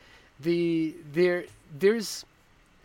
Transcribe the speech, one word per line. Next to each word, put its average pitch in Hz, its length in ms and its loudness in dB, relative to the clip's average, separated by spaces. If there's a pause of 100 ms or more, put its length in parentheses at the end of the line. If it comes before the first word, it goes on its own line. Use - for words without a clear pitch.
(400)
the, 165 560 0 (160)
there, 175 320 2 (340)
there's, 202 480 0 (600)